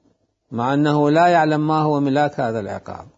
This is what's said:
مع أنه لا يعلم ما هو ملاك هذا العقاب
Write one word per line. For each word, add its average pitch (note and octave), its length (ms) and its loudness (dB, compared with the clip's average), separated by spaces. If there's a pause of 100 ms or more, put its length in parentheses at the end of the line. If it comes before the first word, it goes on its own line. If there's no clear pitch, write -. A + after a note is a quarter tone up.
(520)
مع A#2+ 220 -4
أنه D3 360 2
لا E3 180 4
يعلم D#3 400 2
ما D#3 100 0
هو D3+ 220 0
ملاك C#3+ 400 -2
هذا A#2 200 -2
العقاب - 480 -12 (100)